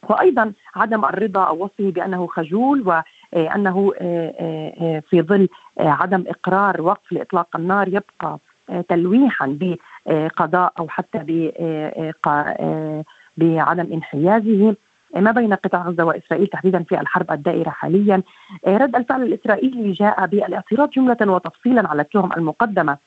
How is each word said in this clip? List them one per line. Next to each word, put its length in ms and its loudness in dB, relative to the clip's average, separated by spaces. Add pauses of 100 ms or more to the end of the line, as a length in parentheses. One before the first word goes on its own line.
وأيضا 440 4 (240)
عدم 280 0
الرضا 400 0
أو 200 -2
وصفه 260 -4
بأنه 360 -4
خجول، 640 0
وأنه، 1120 0
آه، 400 -4
آه، 400 -6
آه، 300 -2
في 120 4
ظل، 260 4 (320)
آه، 80 2
عدم 400 0
إقرار 540 0
وقف 300 -2
لإطلاق 440 -4
النار 320 0
يبقى، 500 -6 (320)
آه، 180 -4
تلويحا 720 2
بقضاء 1160 -2
أو 100 -6
حتى 300 -6
ب-، 420 -2
آه، 280 -4
آه، 220 -8
قا-، 500 -2
آه، 440 -4 (320)
بعدم 560 0
انحيازه 840 2 (400)
ما 140 4
بين 240 2
قطاع 280 -2
غزة 220 0
وإسرائيل 420 0
تحديدا 360 0
في 180 -2
الحرب 320 -2
الدائرة 380 -2
حاليا. 520 2 (440)
آه، 100 4
رد 200 2
الفعل 260 -2
الإسرائيلي 680 0
جاء 340 0
بالاعتراض 640 0
جملة 300 2
وتفصيلا 680 0
على 140 0
التهم 300 0
المقدمة 760 0